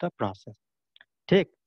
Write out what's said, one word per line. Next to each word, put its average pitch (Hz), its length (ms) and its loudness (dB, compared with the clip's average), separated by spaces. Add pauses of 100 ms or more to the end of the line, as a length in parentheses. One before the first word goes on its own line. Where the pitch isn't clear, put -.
the 175 60 -4
process। 101 440 -8 (760)
ठीक, 185 240 2 (160)